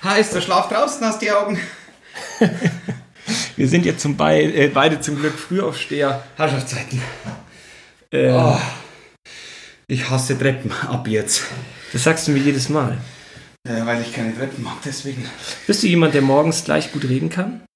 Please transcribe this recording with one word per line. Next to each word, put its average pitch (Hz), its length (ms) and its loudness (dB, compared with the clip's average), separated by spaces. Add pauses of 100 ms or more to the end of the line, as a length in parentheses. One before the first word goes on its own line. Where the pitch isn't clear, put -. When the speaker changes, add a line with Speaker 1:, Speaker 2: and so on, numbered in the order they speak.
Speaker 1:
Ha, 196 140 0
ist 214 180 4
der 180 60 0
Schlaf 185 280 2
draußen 233 360 0
aus 220 140 0
die 208 120 0
Augen? 202 280 2 (800)
Speaker 2:
<laughs> 220 80 6 (1080)
Wir 135 120 4
sind 170 160 4
jetzt 165 160 2
zum 147 160 0
Be-, 156 260 4 (120)
äh, 147 140 4
beide 143 320 4
zum 147 180 -4
Glück 151 200 -2
Frühaufsteher. 143 840 -2 (140)
Speaker 1:
Herrschaftszeiten. 131 680 -2 (1080)
Speaker 2:
Ähm. 131 220 4
Speaker 1:
Oh, 127 240 4 (1300)
ich 127 220 -2
hasse 123 300 0
Treppen 131 320 0 (180)
ab 120 200 -4
jetzt. 107 360 0 (480)
Speaker 2:
Das 127 120 -2
sagst 160 240 2
du 147 40 4
mir 139 60 4
jedes 135 300 2
Mal. 143 300 0 (680)
Speaker 1:
Äh, 113 160 -2
weil 117 160 0
ich 117 120 -6
keine 113 240 -4
Treppen 131 260 -6
mag, - 220 -8
deswegen. 131 440 -8 (380)
Speaker 2:
Bist 202 160 2
du 220 40 2
jemand, 165 280 4
der 143 80 6
morgens 147 420 4
gleich 151 280 0
gut 143 120 -4
reden 135 240 0
kann? 196 340 -4 (140)